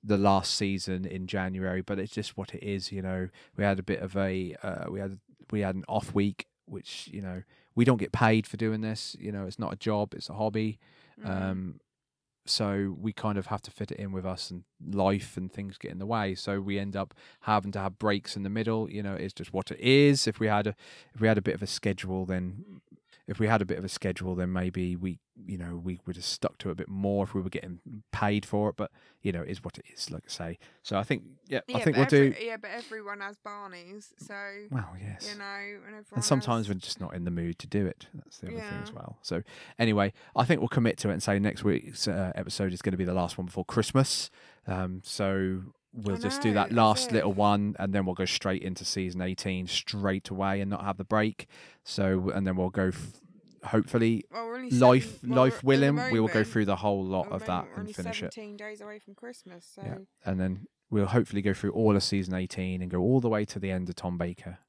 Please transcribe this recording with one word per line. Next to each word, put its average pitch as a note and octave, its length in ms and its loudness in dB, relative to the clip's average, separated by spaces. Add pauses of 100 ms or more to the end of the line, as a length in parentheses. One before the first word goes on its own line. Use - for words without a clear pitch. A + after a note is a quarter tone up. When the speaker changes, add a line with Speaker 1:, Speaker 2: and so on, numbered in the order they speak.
Speaker 1:
the G#2 140 4
last G2 360 6
season F#2 500 -2
in F#2 220 -6
January, F#2 560 -2
but G2 160 -4
it's G2 140 -6
just - 240 -6
what F#2+ 180 -8
it - 80 -12
is, G2 300 -4
you G2 100 -6
know. F#2 260 -2 (280)
We G2+ 80 2
had G2 140 4
a F#2+ 40 -4
bit F#2+ 180 -2
of F#2 160 -4
a, F#2 460 0
uh, F#2 280 -6
we G2 100 -6
had, G2 180 -6 (320)
we G#2 100 0
had F#2+ 140 0
an F#2+ 140 -6
off G2+ 260 -2
week, G2+ 320 2 (200)
which, - 460 -12
you G#2 100 -8
know, F#2 200 -8 (320)
we A#2 100 6
don't B2 140 6
get G2 140 -2
paid A2 340 4
for - 100 -10
doing A2 260 -2
this, A2 360 -6
you G2 140 -6
know, G2 140 -6
it's G2+ 120 -10
not G#2+ 140 -4
a G2+ 40 -6
job, G#2 380 0
it's - 160 -12
a - 40 -10
hobby. G#2+ 440 0 (440)
Speaker 2:
Mm. G#2 60 -6
Speaker 1:
Um, F#2+ 520 -2 (680)
so G2+ 520 0
we G#2+ 120 -2
kind G#2 260 0
of F#2+ 80 -4
have G#2 160 -4
to - 100 -16
fit - 180 -8
it - 80 -8
in G2 140 -6
with F#2 120 -6
us, F#2 280 -6
and F2 100 -12 (180)
life G2 560 2
and F#2 160 -6
things G2 260 -10
get - 120 -10
in F2+ 80 -10
the G2 80 -6
way. G#2 300 0
So G2+ 240 -2
we G2 180 -2
end G2 160 -4
up G2 180 -4 (280)
having G2+ 320 2
to G2+ 80 -4
have F#2+ 180 -4
breaks G2+ 380 0
in G2+ 80 -6
the G2 60 -2
middle. A2 380 0
You G2+ 140 -6
know, G2 120 -4
it's F2 200 -6
just - 180 -12
what F#2+ 200 -2
it - 80 -10
is. C3+ 480 8
If G#2+ 100 -2
we A2 80 2
had G#2 220 4
a, G#2 80 -2 (360)
if A2 80 -6
we A2 60 6
had A2 120 8
a G2 40 0
bit G2 140 0
of G2 60 -4
a G2 40 -4
schedule, F#2 580 -2
then F#2 560 -4 (480)
if G#2 120 -4
we G#2+ 80 6
had A2 120 6
a G2+ 40 2
bit F#2 140 -2
of F2+ 60 -8
a F#2+ 40 -4
schedule, F#2 480 -2
then F2+ 160 0
maybe F2+ 420 0
we, F2+ 240 -4 (280)
you F#2+ 120 -8
know, F2 240 -8
we F2+ 240 -6
would F2+ 100 -4
have F#2 80 -12
stuck - 340 -4
to - 100 -4
it F2+ 40 -2
a - 40 -2
bit - 120 -8
more G2 360 0
if - 100 -8
we G2 80 0
were F2+ 80 -4
getting F2+ 300 -8 (320)
paid G#2 340 2
for G#2 220 0
it. - 80 -4
But, - 160 -6 (280)
you G2 120 0
know, E2+ 100 -4
it - 60 -8
is - 160 -10
what - 140 -10
it - 140 -18
is, - 200 -10
like D2+ 140 -10
I - 40 -16
say. E2+ 280 -8 (260)
So - 120 -2
I G2 60 2
think, G#2+ 220 -2 (240)
yeah, C3 100 -2
I - 80 -4
Speaker 2:
Yeah, B3 180 -2
Speaker 1:
think D#3+ 120 6
Speaker 2:
but C3+ 160 6
Speaker 1:
we'll C#3+ 100 10
Speaker 2:
every-, C3+ 160 8
Speaker 1:
do A3 80 -6
Speaker 2:
yeah, A3+ 100 -6
but G#3 140 -12
everyone G#3+ 500 -10
has G3+ 240 -10
Barneys, G3+ 720 -14
so, - 160 -14 (360)
Speaker 1:
Well, G2 300 -6
yes. G2+ 280 -10
Speaker 2:
you G#3 100 -10
know, G3+ 60 -10
and G2+ 420 -10
everyone G#3+ 180 -16 (100)
Speaker 1:
And A#2+ 100 -2
sometimes A#2 440 0
Speaker 2:
has G2+ 60 -2
Speaker 1:
we're F#2 40 -6
just - 220 -10
not F2+ 140 -10
in F2 100 -6
the F2 80 -2
mood E2+ 260 -4
to - 80 -16
do G2+ 200 0
it. - 280 -8
That's - 240 -18
the - 100 -12
other - 120 -8
thing G#3 240 -8
as G#3 60 -12
Speaker 2:
Yeah. - 40 -16
Speaker 1:
well. - 280 -14
So E2+ 200 -4 (360)
anyway, G#2 340 4 (240)
I A#2 80 6
think C3 160 4
we'll A2 80 2
commit A#2 300 4
to A2 120 -2
it F#2 40 2
and F#2+ 80 -4
say G2 180 2
next - 240 0
week's, - 420 0
uh, F#2+ 300 -2
episode F#2+ 360 -2
is F2 80 -6
gonna F#2+ 160 0
be F#2 80 0
the F2+ 100 0
last F2 240 0
one F#2 80 -4
before F2+ 180 -4
Christmas. - 680 2 (380)
Um, F#2 360 -2
so F#2+ 580 0 (300)
we'll G2+ 240 -2
Speaker 2:
I - 20 -2
Speaker 1:
just - 240 -2
do A#2 60 4
Speaker 2:
know, G#2 60 4
Speaker 1:
that G2+ 140 6
Speaker 2:
that's - 60 -2
Speaker 1:
last A2 360 6
Speaker 2:
it. A2+ 40 0
Speaker 1:
little G2+ 180 2
one, G#2 460 4
and G2 160 -2
then G2 100 2
we'll F#2 100 -2
go F#2 120 0
straight - 360 -2
into F#2 220 -6
season F2+ 380 -2
eighteen F#2 440 -2
straight G2 600 -2
away G2 320 0
and G2 100 -2
not G2+ 140 -4
have G2 140 -2
the F#2+ 60 -4
break. G#2+ 420 2 (380)
So, F#2+ 500 2
and F#2+ 120 0
then F#2 100 0
we'll F#2 120 2
go F#2+ 200 2
f-, - 240 -4 (520)
hopefully, A2+ 680 4
Speaker 2:
Well, A#3 160 -8
we're A#3 100 -8
only B3+ 160 -6
Speaker 1:
life, B2+ 480 6
Speaker 2:
seven-, B2 100 -6
well, B2+ 140 6
Speaker 1:
life B2+ 180 2
Speaker 2:
we're, C3+ 120 6
at C3+ 60 6
the C#3 120 6
Speaker 1:
willing, D3 200 0
we A2+ 80 4
will A2 80 4
go G#2+ 60 -2
Speaker 2:
moment, G#2+ 140 4
Speaker 1:
through G#2+ 180 2
the G2 100 2
whole G2 260 0
lot F#2 240 0
Speaker 2:
at - 40 -10
the G2 60 -4
Speaker 1:
of F#2 100 -4
that - 60 -6
Speaker 2:
moment, F2+ 160 -2
we're F2 60 -18
Speaker 1:
and F#3+ 60 -8
Speaker 2:
only G#3 140 -8
Speaker 1:
finish - 280 -6
it. - 120 -8
Speaker 2:
seventeen G#3 240 -14
days G#3+ 240 -12
away G#3 160 -14
from G3+ 160 -20
Christmas, F#3+ 500 -18 (100)
so G3 100 -14
Speaker 1:
Yeah, G3 140 -6 (280)
and F#2+ 120 0
then F#2 280 -2 (240)
we'll G2+ 160 4
hopefully G2+ 340 2
go G2 140 2
through G2+ 160 -2
all A2 260 4
of F#2+ 60 4
season F#2 320 -2
eighteen F#2 480 -4
and F2+ 80 -6
go F2+ 100 0
all B2 200 6
the A#2+ 100 0
way G#2+ 160 2
to - 120 -10
the F#2+ 120 -4
end F#2 180 -2
of F2 60 -6
Tom F2+ 240 -4
Baker. F2 400 -6 (100)